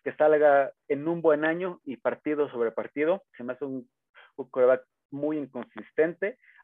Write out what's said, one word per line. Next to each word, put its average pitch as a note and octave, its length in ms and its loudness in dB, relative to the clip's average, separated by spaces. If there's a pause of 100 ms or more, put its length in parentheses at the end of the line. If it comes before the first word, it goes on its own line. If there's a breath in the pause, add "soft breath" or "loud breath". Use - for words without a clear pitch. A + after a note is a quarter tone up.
que - 120 -8
salga D3 560 4 (160)
en C#3+ 200 -4
un E3+ 140 -2
buen D#3 240 4
año F3 380 -4
y B2+ 140 -10
partido C#3+ 520 -2
sobre A#2 220 -2
partido. D#3 520 -4 (140)
Se B2 60 -14
me B2 100 -8
hace C#3+ 120 -12
un, C3 220 -10 (500 soft breath)
un C3+ 120 -12
quarterback B2+ 340 4 (280)
muy D3 260 -4
inconsistente, D3+ 1000 -6 (240 soft breath)